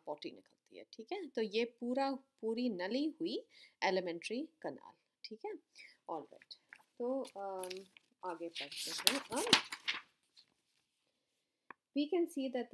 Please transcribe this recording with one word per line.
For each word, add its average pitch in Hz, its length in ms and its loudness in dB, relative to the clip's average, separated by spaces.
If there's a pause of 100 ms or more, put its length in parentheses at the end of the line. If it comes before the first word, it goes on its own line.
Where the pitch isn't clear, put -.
पॉटी 151 240 -6
निकलती - 480 -18
है, - 140 -14
ठीक 226 200 -12
है। 381 140 -4
तो 247 160 -2
ये 220 220 2
पूरा, 254 480 0
पूरी 247 560 -2
नली 233 520 0
हुई 311 260 -2 (360)
एलिमेंट्री 185 600 2
कैनाल, - 520 -10 (300)
ठीक 220 220 -12
है। 427 60 -4 (560)
ऑलराइट, - 460 -8 (440)
तो, 254 220 0
अम, 190 500 -4 (540)
आगे 170 240 -4
पढ़ते - 420 -6
हैं। - 300 4
अब 262 240 0 (2500)
we 294 160 4
can 339 160 6
see 262 260 0
that 240 180 0